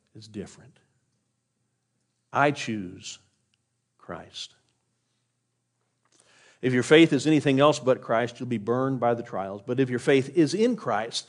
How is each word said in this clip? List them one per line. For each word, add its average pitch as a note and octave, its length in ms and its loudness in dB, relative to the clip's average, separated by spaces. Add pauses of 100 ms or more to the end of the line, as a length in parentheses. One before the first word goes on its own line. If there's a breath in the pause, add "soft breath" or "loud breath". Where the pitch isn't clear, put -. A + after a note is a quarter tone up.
(140)
is A2 140 -20
different. - 500 -16 (1500)
I C#3 200 2
choose G2 680 -10 (800)
Christ. - 560 -16 (2000 soft breath)
If B2+ 100 0
your B2 120 2
faith D#3+ 280 8
is C3+ 140 0
anything C#3 320 2
else D3 220 4
but B2 200 0
Christ, A#2 380 -2
you'll B2 100 -10
be A#2+ 100 -4
burned B2+ 420 -2
by C3 140 2
the A#2 100 -6
trials. G2 420 -10
But B2 140 -4
if B2+ 100 0
your B2 80 -2
faith C3+ 380 2
is D#3+ 180 2
in A3 220 0
Christ, A2+ 520 -6